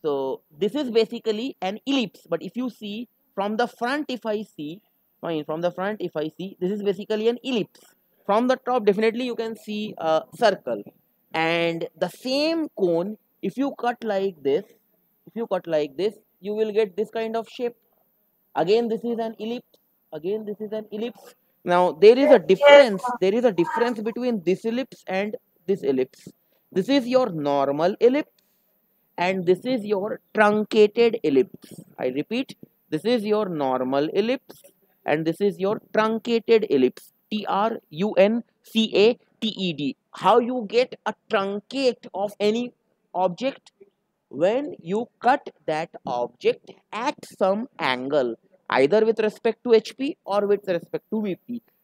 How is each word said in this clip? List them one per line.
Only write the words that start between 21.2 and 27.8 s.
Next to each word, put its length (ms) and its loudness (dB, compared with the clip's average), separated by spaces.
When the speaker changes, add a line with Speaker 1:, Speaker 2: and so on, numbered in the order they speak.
Speaker 1:
Now, 280 2
there 260 8
is 140 4
a 80 10
Speaker 2:
Yes, 80 -4
Speaker 1:
difference. 560 8
Speaker 2:
sir. 180 -2
Speaker 1:
There 120 2
is 120 0
a 60 4
difference 500 -2
between 420 -4
this 220 -2
ellipse 420 -6
and 280 -4
this 180 -2
ellipse. 440 -2
This 160 -2
is 200 2
your 240 2
normal 680 0